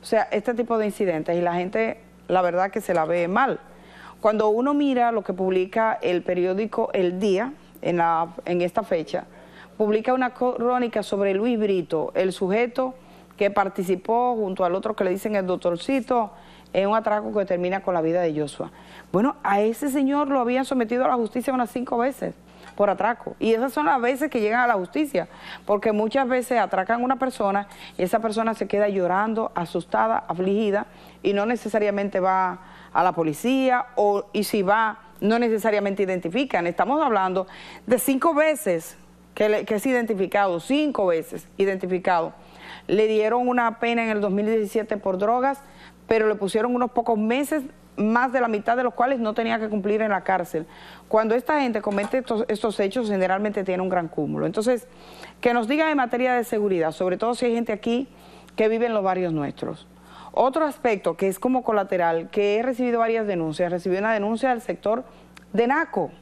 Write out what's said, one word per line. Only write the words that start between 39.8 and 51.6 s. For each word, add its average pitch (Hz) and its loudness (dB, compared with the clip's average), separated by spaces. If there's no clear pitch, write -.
identificado, 202 0
cinco 269 0
veces 165 -2
identificado. 185 0
Le 214 4
dieron 220 2
una 233 2
pena 233 0
en 220 -2
el 208 -2
dos 202 0
mil 208 0
diecisiete 214 0
por 190 -2
drogas, 247 0
pero 220 4
le 214 2
pusieron 214 0
unos 240 0
pocos 233 0
meses, 262 0
más 233 2
de 262 2
la 240 2
mitad 220 0
de 254 -2
los 240 0
cuales 247 2
no 214 -2
tenía 226 -2
que 220 -4
cumplir 208 -2
en 214 0
la 185 0
cárcel. 175 -2
Cuando 220 2
esta 294 0